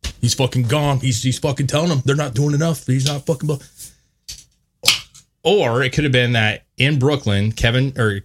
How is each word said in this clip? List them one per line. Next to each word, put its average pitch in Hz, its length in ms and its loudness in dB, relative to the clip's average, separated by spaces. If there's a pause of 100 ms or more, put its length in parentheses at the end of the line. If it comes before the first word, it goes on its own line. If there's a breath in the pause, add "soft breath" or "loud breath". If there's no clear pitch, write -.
(200)
He's 117 140 0
fucking 127 300 0
gone. 143 360 0
He's, 127 220 -2
he's 127 160 0
fucking 139 280 -2
telling 147 240 0
them 131 140 0
they're 139 120 2
not 143 180 -4
doing 147 200 2
enough. 160 320 0
He's 131 200 2
not 143 200 -6
fucking." 156 200 -2
Blo-. 147 140 -4 (1800 loud breath)
Or 139 400 2
it 131 100 -2
could 147 120 0
have 143 80 0
been 123 200 2
that 110 320 0 (140)
in 143 200 2
Brooklyn, 110 540 0
Kevin, 127 440 0
or, 104 280 0